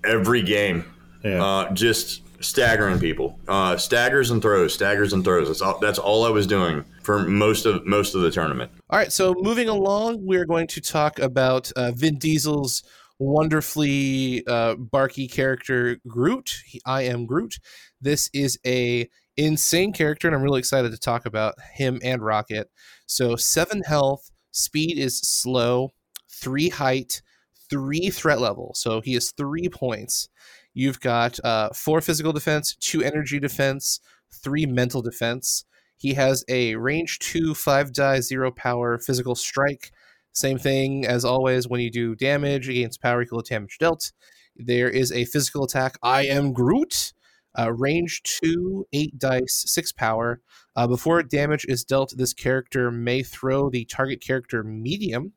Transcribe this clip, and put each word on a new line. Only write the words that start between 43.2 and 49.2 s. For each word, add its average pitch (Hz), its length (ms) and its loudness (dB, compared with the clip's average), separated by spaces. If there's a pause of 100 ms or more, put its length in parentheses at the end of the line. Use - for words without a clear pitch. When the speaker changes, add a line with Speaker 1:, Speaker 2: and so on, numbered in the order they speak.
Speaker 3:
equal 117 220 -4
to - 100 -8
damage 104 260 -8
dealt. 165 320 0 (440)
There 123 340 0
is 127 220 0
a 120 140 -2
physical 139 380 -2
attack, 131 380 -2
I 131 240 2
am 139 280 0
Groot. 170 600 0 (440)
Uh, 117 140 0
range 151 520 -2
two, 180 680 -2
eight 143 260 -2
dice, 127 480 0